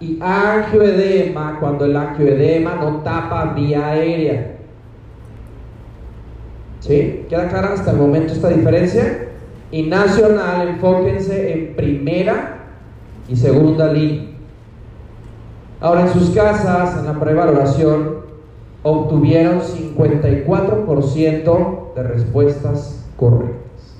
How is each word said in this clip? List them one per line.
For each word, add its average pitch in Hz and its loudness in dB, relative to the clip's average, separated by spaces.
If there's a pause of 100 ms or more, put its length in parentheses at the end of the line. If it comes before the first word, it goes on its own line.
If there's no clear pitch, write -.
y 160 -6
angioedema 190 2
cuando 143 -2
el 143 2
angioedema 151 2
no 151 -4
tapa 165 -4
vía 147 0
aérea. 156 -2 (2250)
¿Sí? - 0
¿Queda 170 -2
clara 190 -2
hasta - -2
el 147 4
momento 156 2
esta - 0
diferencia? 170 2 (420)
Y 156 -2
nacional, 190 2
enfóquense 185 0
en 160 -6
primera 156 -2 (720)
y 127 -2
segunda 156 4
línea. 151 -2 (1500)
Ahora, 170 4
en 180 4
sus 175 4
casas, 190 2
en - -4
la 151 -4
prevaloración, 151 2 (640)
obtuvieron 156 2
cincuenta 151 0
y 143 2
cuatro 214 0
por 143 2
ciento 160 0
de 127 -6
respuestas 143 -2 (120)
correctas. 117 2 (420)